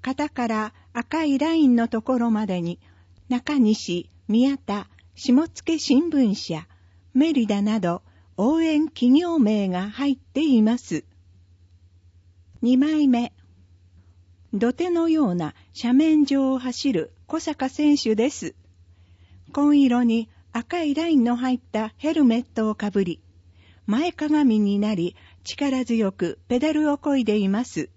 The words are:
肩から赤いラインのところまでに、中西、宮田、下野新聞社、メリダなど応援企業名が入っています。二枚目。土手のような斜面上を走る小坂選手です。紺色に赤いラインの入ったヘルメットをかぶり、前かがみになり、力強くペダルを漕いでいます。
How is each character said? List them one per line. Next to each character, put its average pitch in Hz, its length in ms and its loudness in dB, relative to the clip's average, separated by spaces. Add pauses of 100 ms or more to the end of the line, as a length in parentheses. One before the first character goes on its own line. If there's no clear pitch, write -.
肩 294 260 -6
か 240 180 -6
ら 214 280 -4 (180)
赤 311 320 -4
い 277 140 0
ラ 320 160 0
イ 311 120 4
ン 247 80 6
の 233 140 2
と 220 140 -4
こ 262 160 -2
ろ 233 120 0
ま 214 160 0
で 185 140 -4
に、 170 180 -6 (500)
中 254 300 -2
西、 214 520 0 (180)
宮 254 280 2
田、 202 320 -8 (280)
下 - 160 -2
野 320 460 0
新 311 320 0
聞 254 240 2
社、 160 340 -10 (440)
メ 311 200 2
リ 240 140 0
ダ 202 160 -2
な 214 180 0
ど 175 220 -4 (340)
応 285 240 0
援 311 280 0
企 247 300 4
業 339 220 0
名 208 280 2
が 185 220 -4
入 277 220 -4
っ 262 40 -2
て - 280 -6
い 247 180 4
ま 226 160 2
す。 - 260 -8 (1600)
二 247 140 2
枚 294 320 2
目。 240 240 0 (1200)
土 233 180 0
手 349 180 -4
の 330 180 0
よ 302 220 0
う 180 40 -2
な 165 200 -6 (260)
斜 247 160 2 (200)
面 294 80 6
上 269 280 0
を 262 60 -2
走 254 340 -4
る 165 200 -4 (140)
小 320 140 -6
坂 269 280 -6
選 294 280 2
手 220 180 0
で 226 160 0
す。 - 240 -12 (1000)
紺 294 280 4
色 247 220 4
に 226 260 0 (240)
赤 330 300 -6
い 294 120 -2
ラ 330 140 -2
イ 320 80 4
ン 240 80 4
の 240 120 0
入 254 200 -2
っ - 40 -8
た 220 380 -6
ヘ 311 160 -2
ル 311 100 2
メ 233 140 4
ッ 240 40 -4
ト 220 280 -4
を 208 40 -4
か 208 160 -4
ぶ 196 140 0
り、 170 160 -8 (680)
前 285 260 -2
か 302 160 -6
が 302 160 2
み 220 140 4
に 202 200 0
な 208 160 -2
り、 175 220 -4 (280)
力 262 400 -4
強 220 280 -2
く 175 260 -6 (100)
ペ 247 100 0
ダ 311 140 0
ル 302 200 0
を 294 60 -4
漕 285 200 -2
い 240 60 0
で 214 140 0
い 196 100 0
ま 214 160 -2
す。 - 320 -8